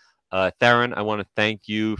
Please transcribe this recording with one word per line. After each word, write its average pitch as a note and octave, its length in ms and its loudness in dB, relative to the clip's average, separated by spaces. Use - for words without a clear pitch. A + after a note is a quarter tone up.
Uh, F#2 300 -2
Theron, A#2+ 340 4
I G2+ 80 -6
want G#2+ 200 -4
to F#2+ 60 -12
thank G#2+ 320 -2
you G#2+ 300 -2